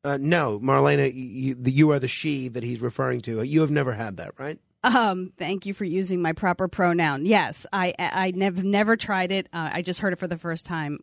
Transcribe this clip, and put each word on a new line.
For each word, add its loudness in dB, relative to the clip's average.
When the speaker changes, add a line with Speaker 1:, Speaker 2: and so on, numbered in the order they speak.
Speaker 1:
Uh, -2
no, 2
Marlena, 4
y-, 2
you, -6
the, 0
you 6
are 2
the -2
she -4
that -6
he's -6
referring -2
to. -4
You 4
have 2
never 2
had -6
that, -10
right? -8
Speaker 2:
Um, 2
thank -4
you -6
for -6
using -2
my 2
proper 0
pronoun. 2
Yes, 2
I, 0
I, 0
I 0
nev-, 0
never 4
tried -2
it. -2
Uh, -6
I -4
just -4
heard 0
it -6
for -6
the -6
first -8
time -4